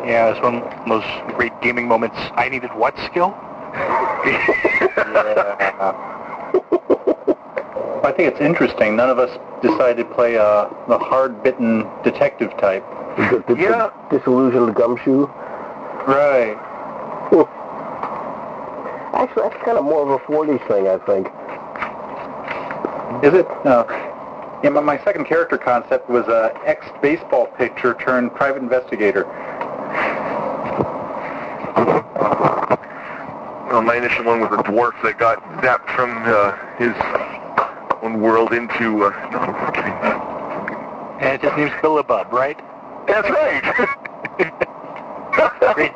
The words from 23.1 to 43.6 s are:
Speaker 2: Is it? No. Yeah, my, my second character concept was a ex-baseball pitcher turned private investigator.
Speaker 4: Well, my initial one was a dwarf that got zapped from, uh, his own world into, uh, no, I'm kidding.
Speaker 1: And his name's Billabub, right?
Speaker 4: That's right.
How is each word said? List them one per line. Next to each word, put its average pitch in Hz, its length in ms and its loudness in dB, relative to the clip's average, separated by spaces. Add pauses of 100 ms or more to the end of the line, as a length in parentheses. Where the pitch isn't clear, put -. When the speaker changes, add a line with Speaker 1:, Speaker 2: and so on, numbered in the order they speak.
Speaker 2:
Is 143 100 8
it? 180 120 6 (180)
No. 120 220 6 (800)
Yeah, 143 60 6
my, 147 100 2
my 147 240 0
second 170 220 0
character 165 320 2
concept 123 520 0
was 120 160 4
a 113 260 4 (140)
ex-baseball - 800 0 (120)
pitcher 120 360 0
turned 123 400 0
private 139 280 0
investigator. 107 640 2 (4000)
Speaker 4:
Well, 120 120 4
my 117 140 4
initial 120 280 0
one 117 160 4
was 107 120 2
a 104 120 2
dwarf 113 380 2
that 110 160 0
got 113 240 2 (200)
zapped 127 340 2
from, 127 140 0 (160)
uh, 104 260 4 (240)
his 120 160 2 (1120)
own 113 180 -2
world 110 320 4
into, 113 520 0
uh, 101 60 4 (200)
no, - 80 -4
I'm - 340 -2
kidding. - 200 -4 (1300)
Speaker 1:
And 135 140 0
his 147 160 2
name's 147 240 0
Billabub, 131 520 2
right? 135 260 0 (480)
Speaker 4:
That's - 240 2
right. 554 320 2